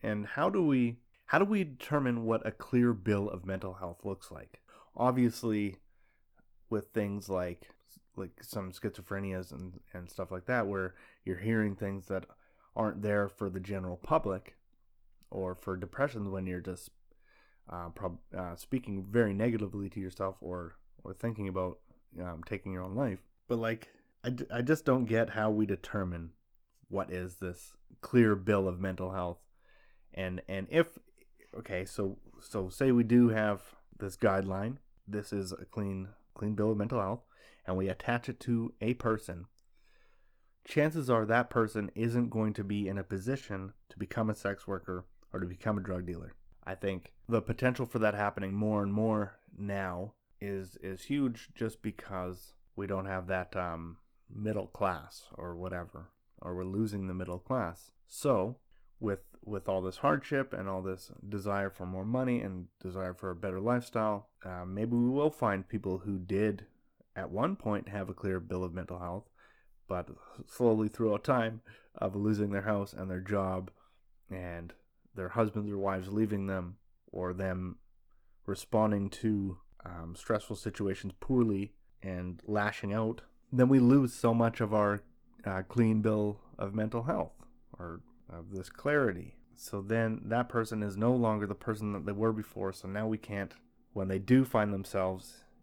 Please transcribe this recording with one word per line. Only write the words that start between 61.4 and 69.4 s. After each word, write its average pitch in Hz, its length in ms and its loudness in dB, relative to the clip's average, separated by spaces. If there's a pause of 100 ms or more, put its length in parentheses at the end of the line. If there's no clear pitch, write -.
for 92 160 -10
more 92 180 -4
money 123 360 0
and 92 260 -6 (160)
desire 92 320 -6
for 95 160 -8
a 87 60 -6
better 92 240 -4
lifestyle, 110 720 0 (140)
uh, 90 220 -8
maybe 107 300 0
we 120 120 6
will 143 220 4
find 98 380 0
people 98 300 -2
who 98 200 -4
did 98 480 0 (500)
at 95 140 -6
one 143 260 0
point - 320 -2
have 98 200 -6
a 92 60 -6
clear 95 260 -2
bill 92 220 -4
of 90 100 -4
mental 90 260 -8
health, 90 300 -8 (600)